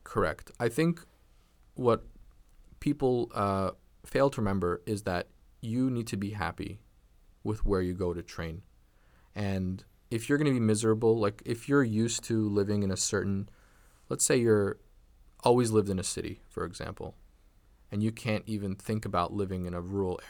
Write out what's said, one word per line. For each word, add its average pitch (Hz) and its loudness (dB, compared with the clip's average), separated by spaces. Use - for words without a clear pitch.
Correct. - -2
I 120 0
think 165 0
what 117 2
people, 127 0
uh, 98 0
fail 135 2
to 135 -4
remember 95 0
is 104 -4
that 90 -4
you 123 -2
need 120 -4
to 113 -6
be 98 -4
happy 90 -6
with 104 -2
where 98 2
you 90 0
go 90 -2
to 85 -8
train. 85 -10
And 95 -4
if 113 -4
you're 143 4
gonna 147 2
be 127 2
miserable, 110 4
like, 107 0
if 120 -6
you're 143 6
used 113 0
to 110 0
living 101 2
in 98 0
a 95 -2
certain, 98 -2
let's - -2
say 139 4
you're 107 4
always 123 6
lived 107 4
in 95 -2
a 90 -2
city, - -6
for - -8
example, - -10
and 104 -2
you 110 2
can't 110 -4
even 101 -4
think 107 -4
about 90 -2
living 92 -4
in 87 -6
a 87 -6
rural 92 -2